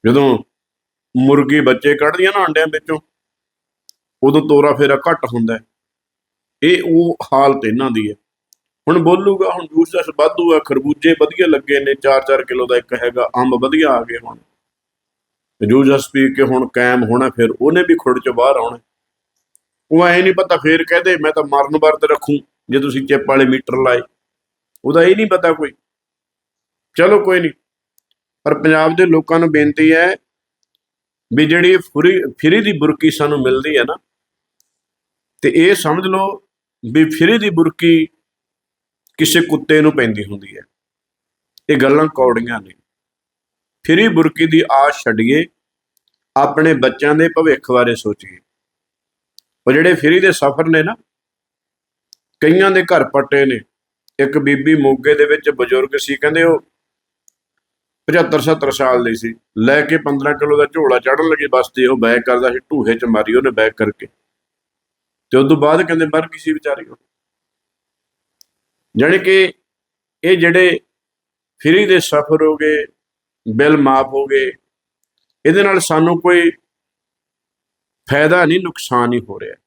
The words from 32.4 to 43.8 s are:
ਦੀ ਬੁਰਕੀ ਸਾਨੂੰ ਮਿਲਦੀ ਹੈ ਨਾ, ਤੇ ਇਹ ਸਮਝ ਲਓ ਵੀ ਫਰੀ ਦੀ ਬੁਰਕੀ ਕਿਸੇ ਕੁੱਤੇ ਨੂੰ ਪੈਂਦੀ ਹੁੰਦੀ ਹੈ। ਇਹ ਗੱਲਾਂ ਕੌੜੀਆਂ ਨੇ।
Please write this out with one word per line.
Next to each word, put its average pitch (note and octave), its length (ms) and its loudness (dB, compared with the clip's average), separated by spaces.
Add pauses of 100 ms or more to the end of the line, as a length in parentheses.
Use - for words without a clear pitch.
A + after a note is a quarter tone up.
ਦੀ G3+ 180 -4
ਬੁਰਕੀ D3+ 320 0
ਸਾਨੂੰ D3 320 -4
ਮਿਲਦੀ C3 340 -2
ਹੈ A#2+ 80 2
ਨਾ, C#3 120 -8 (1500)
ਤੇ D3 120 0
ਇਹ F3+ 200 4
ਸਮਝ E3+ 320 -4
ਲਓ G3 420 -6 (440)
ਵੀ D#3 180 4
ਫਰੀ F#3 280 0
ਦੀ G#3 120 -2
ਬੁਰਕੀ E3 560 0 (1120)
ਕਿਸੇ D#3+ 240 0
ਕੁੱਤੇ D#3 400 0
ਨੂੰ D3+ 120 2
ਪੈਂਦੀ A2 320 -2
ਹੁੰਦੀ G2+ 320 -16
ਹੈ। G2 60 -20 (1040)
ਇਹ D3 80 0
ਗੱਲਾਂ C#3+ 380 2
ਕੌੜੀਆਂ A#2 460 -2
ਨੇ। F#2 140 -20 (1120)